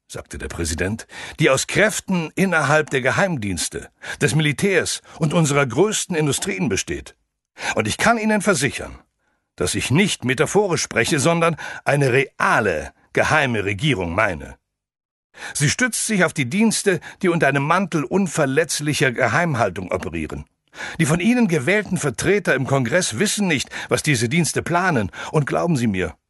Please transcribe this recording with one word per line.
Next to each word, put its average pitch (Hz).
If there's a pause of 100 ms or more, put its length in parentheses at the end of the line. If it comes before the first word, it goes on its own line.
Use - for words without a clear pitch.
sagte -
der 69
Präsident, 85 (320)
die 151
aus 131
Kräften 180
innerhalb 156
der 135
Geheimdienste, 117 (300)
des 143
Militärs 156 (180)
und 156
unserer 143
größten 180
Industrien 156
besteht. 82 (580)
Und 107
ich -
kann 226
Ihnen 214
versichern, - (580)
dass -
ich 95
nicht 165
metaphorisch 156
spreche, 127
sondern 165 (300)
eine 135
reale 120 (220)
geheime 131
Regierung 95
meine. 85 (960)
Sie 147
stützt -
sich 196
auf 156
die 127
Dienste, 196 (220)
die 180
unter 156
einem 139
Mantel 165
unverletzlicher 147
Geheimhaltung 113
operieren. 78 (560)
Die 160
von 165
Ihnen 233
gewählten 170
Vertreter 165
im 131
Kongress 139
wissen 202
nicht, 147 (180)
was -
diese 120
Dienste 147
planen. 170 (220)
Und 151
glauben 165
Sie 120
mir, 90 (140)